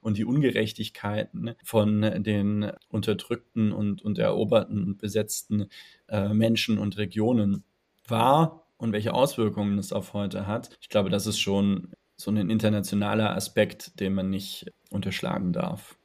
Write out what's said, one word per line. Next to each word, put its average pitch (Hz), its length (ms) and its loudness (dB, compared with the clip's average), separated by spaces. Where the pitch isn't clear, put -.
und 107 160 -2
die 113 60 -2
Ungerechtigkeiten 113 1400 -2
von 107 640 2
den 104 480 0
unterdrückten 107 880 -2
und, 104 280 -4
und 104 160 -2
eroberten 107 640 2
und 95 160 -2
besetzten, 104 680 -4
äh, 104 220 -2
Menschen 110 480 2
und 101 200 -2
Regionen 104 680 0
war 139 580 4
und 113 160 -2
welche 107 200 -2
Auswirkungen 107 640 2
es 98 140 -4
auf 101 220 -6
heute 98 340 -4
hat. 117 220 -6
Ich - 80 -20
glaube, 98 220 2
das 101 180 0
ist 104 120 -2
schon 98 520 2
so - 160 -6
ein 107 180 0
internationaler 107 840 2
Aspekt, - 640 -2
den 95 140 0
man 95 160 -2
nicht - 420 -8
unterschlagen - 640 -4
darf. - 540 -6